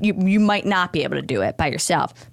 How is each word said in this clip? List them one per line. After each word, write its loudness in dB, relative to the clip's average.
you, 2
you 2
might 2
not 0
be -2
able -4
to -4
do -2
it -2
by 0
yourself, -2